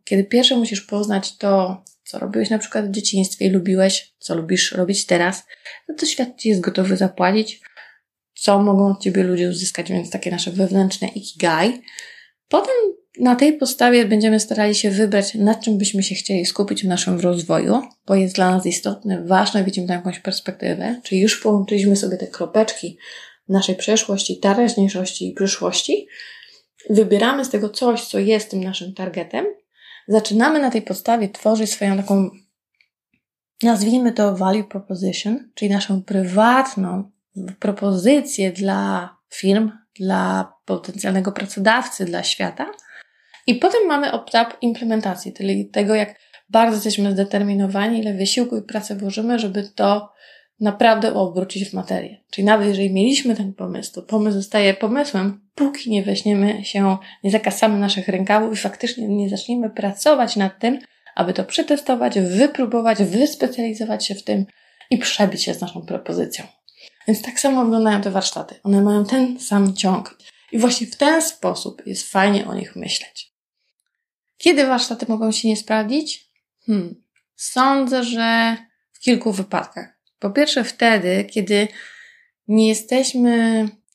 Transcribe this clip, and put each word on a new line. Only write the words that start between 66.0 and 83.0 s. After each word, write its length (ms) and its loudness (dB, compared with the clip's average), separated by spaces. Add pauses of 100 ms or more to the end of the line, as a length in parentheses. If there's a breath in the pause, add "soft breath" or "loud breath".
Więc 140 2
tak 180 -10
samo 240 2
wyglądają 380 2
te 100 -4
warsztaty. 520 -4
One 180 4
mają 240 4
ten 340 0
sam 360 2
ciąg. 420 -2 (340 soft breath)
I 80 0
właśnie 280 0
w 80 -14
ten 260 4
sposób 640 -6
jest 260 -10
fajnie 360 2
o 60 -8
nich 220 -10
myśleć. 600 -10 (1000)
Kiedy 280 4
warsztaty 440 -2
mogą 220 0
się 160 0
nie 100 2
sprawdzić? 720 -2 (360)
Hmm. 380 -2 (320)
Sądzę, 680 0
że 540 2 (340)
w 80 -20
kilku 320 2
wypadkach. 640 -6 (240)
Po 100 -4
pierwsze 340 2
wtedy, 640 2
kiedy 420 0 (800 loud breath)
nie 200 4
jesteśmy 1000 2 (260)